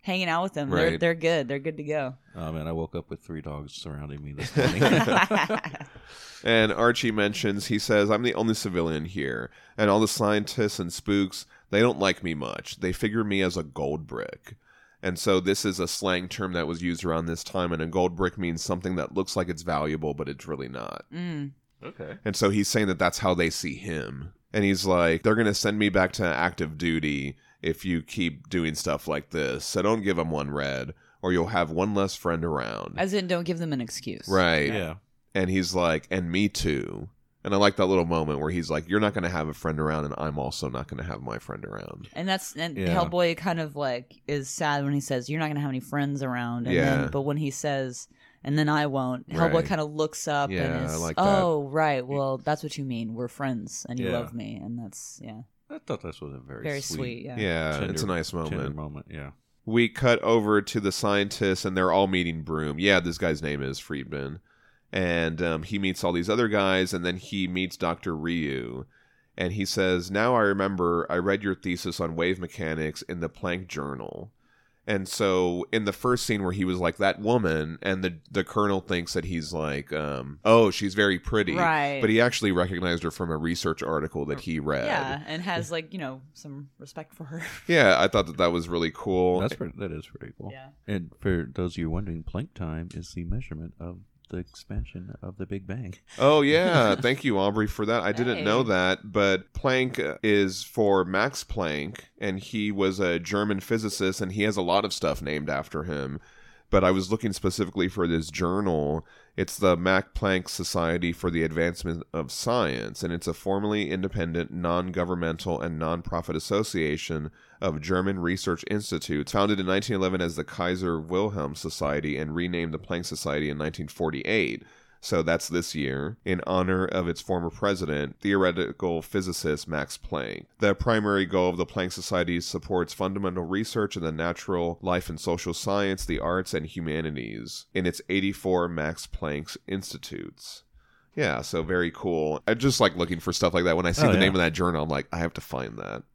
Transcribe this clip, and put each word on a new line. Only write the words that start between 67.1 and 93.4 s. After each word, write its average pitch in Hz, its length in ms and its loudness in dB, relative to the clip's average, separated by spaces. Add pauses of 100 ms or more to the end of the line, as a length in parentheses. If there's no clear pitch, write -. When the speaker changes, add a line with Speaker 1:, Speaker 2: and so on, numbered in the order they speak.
Speaker 2:
he 95 320 -2
meets 92 280 -4
Doctor 85 400 -2
Ryu. 67 680 -4 (520)
And 90 180 -2
he 101 100 -2
says, 92 440 2
"Now 113 280 2
I 110 60 4
remember 95 680 2
I 87 60 2
read 98 260 2
your 95 140 0
thesis 87 420 -4
on 82 160 -2
wave 90 240 0
mechanics 80 640 -4
in 87 160 -8
the 82 100 -4
Planck 90 380 -6
Journal." 69 640 -8 (560)
And 95 220 -2
so 90 640 2
in 110 140 0
the 98 80 0
first 123 320 0
scene 107 160 0
where 90 100 0
he 95 140 0
was 92 120 0
like, 85 200 0
"That 98 200 2
woman," 85 640 2
and 95 240 -2
the, 87 140 -2 (120)
the 98 140 0
colonel 101 360 2
thinks 87 340 -2
that 85 100 0
he's 82 260 -4
like, 73 440 -4
um, 71 500 -6
"Oh, 110 260 8
she's 98 240 -2
very 101 240 4
pretty." 104 380 0
Speaker 1:
Right. 147 460 2
Speaker 2:
But 110 80 4
he 113 100 6
actually 117 320 2
recognized 87 500 0
her 82 80 0
from 85 200 -6
a 80 80 -2
research 82 440 -2
article 76 440 -2
that 71 140 -4
he 80 200 -4
read. 71 240 -2
Speaker 1:
Yeah, 139 420 -4
and 160 160 -8
has, 170 300 -4
like, 160 220 -8
you 190 40 -8
know, 131 220 -8 (140)
some 139 340 -14 (100)
respect - 360 -16
for 165 100 -16
her. 156 180 -10 (120)
<laughs> - 120 -12
Speaker 2:
Yeah, 123 320 8
I 95 100 6
thought 98 180 4
that 78 100 -10
that 87 160 4
was 85 160 -2
really 85 260 0
cool. 90 460 2
Speaker 3:
That's 104 160 -2
pretty, - 220 -8
that 95 120 -6
is 78 160 -10
pretty - 300 -16
cool. 98 160 -14
Speaker 1:
Yeah. 131 160 -18 (180)
Speaker 3:
And 95 320 -4
for 87 320 0
those 90 240 -4
of - 40 -6
you 80 100 -2
wondering, 82 340 -2
plank - 300 -6
time 82 400 -6
is - 220 -12
the 87 100 -6
measurement 82 560 -6